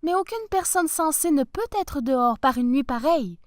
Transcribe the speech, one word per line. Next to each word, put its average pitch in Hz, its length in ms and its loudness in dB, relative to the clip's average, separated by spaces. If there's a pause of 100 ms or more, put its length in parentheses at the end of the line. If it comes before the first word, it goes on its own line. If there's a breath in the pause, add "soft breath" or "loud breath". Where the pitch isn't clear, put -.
Mais 330 100 0
aucune 381 240 0 (120)
personne 359 380 0
sensée 320 440 0
ne 277 120 4
peut - 180 -6 (180)
être 294 220 -4
dehors 240 380 2
par 262 180 2
une 247 140 0
nuit 269 120 2
pareille 240 640 0